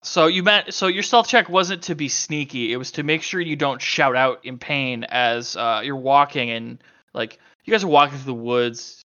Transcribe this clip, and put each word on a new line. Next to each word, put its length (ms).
So 220
you 160
meant, 300
so 140
your 160
stealth 260
check 180
wasn't 360
to 120
be 140
sneaky. 640
It 40
was 140
to 120
make 200
sure 160
you 160
don't 260
shout 360
out 280
in 120
pain 480
as, 500
uh, 260
you're 140
walking 560
and, 320
like, 260
you 80
guys 140
are 20
walking 300
through 160
the 80
woods. 600